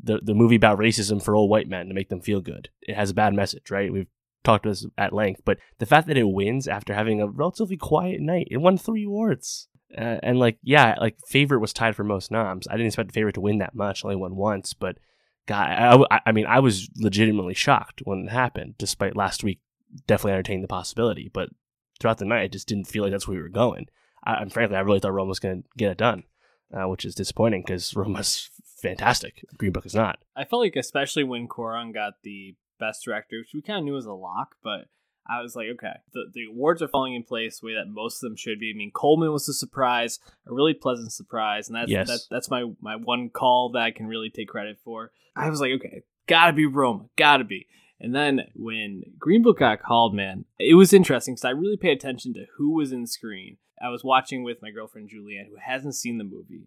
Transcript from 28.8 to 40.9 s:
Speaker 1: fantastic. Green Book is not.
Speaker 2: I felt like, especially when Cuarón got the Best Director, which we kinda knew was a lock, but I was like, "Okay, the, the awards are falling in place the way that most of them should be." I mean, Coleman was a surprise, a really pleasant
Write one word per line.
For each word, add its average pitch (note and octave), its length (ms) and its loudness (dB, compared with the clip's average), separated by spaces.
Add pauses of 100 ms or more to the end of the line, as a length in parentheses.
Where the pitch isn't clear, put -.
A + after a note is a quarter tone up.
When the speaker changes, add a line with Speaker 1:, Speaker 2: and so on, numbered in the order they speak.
Speaker 1:
fantastic. - 640 -2 (120)
Green F#2+ 160 -2
Book F#2 140 -8
is G2 80 -8
not. G#2 240 0 (180)
Speaker 2:
I C3+ 80 -6
felt A#3+ 180 -2
like, F#3 140 0
especially C#3 480 -2
when A#2+ 240 -6
Cuarón A2+ 440 -8
got G#2 300 -6
the G2 320 -16 (240)
Best A2 260 -8
Director, A2+ 360 -8
which A2+ 140 -18
we D3+ 80 -8
kinda G#3 200 -6
knew C#3+ 120 -6
was B2+ 120 -8
a G#2 60 -12
lock, F#2 500 -10
but G#2 260 -8 (420)
I A#2+ 120 -6
was A#2+ 140 -14
like, A2 180 -8
"Okay, A2+ 180 -10 (220)
the, - 180 -10
the A#2+ 120 -12
awards C#3 380 -2
are C#3+ 60 -4
falling C3 260 -2
in A#2+ 80 -8
place A2+ 380 -8
the A2+ 60 -16
way A2+ 80 -8
that G2 140 -6
most G#2+ 340 -10
of B2 60 -8
them G#2+ 80 -12
should A2 240 -8
be." A2 140 -6
I - 40 -14
mean, G#2 140 -10
Coleman D#3 400 4
was D3 160 -4
a C#3+ 60 -4
surprise, B2 640 -2 (260)
a A#2+ 80 -14
really D3 200 2
pleasant A#2+ 380 -6